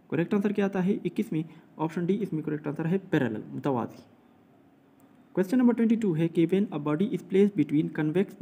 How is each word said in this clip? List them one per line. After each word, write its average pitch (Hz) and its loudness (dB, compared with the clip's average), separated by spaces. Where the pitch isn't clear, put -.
Correct 165 -2
answer 202 0
क्या 202 0
आता 190 -2
है 185 0
इक्कीस 190 -4
में? 160 -2
option 160 -2
D 180 2
इसमें 175 -4
correct 151 -6
answer 156 -4
है, 185 2
parallel, 127 -2
मुतवाज़ी। 131 -4
Question 190 0
number 240 6
ट्वेंटी 226 2
टू 214 0
है 165 2
कि 165 2
"When 196 2
a 151 -8
body 156 0
is 175 4
placed 202 4
between 156 0
convex 156 0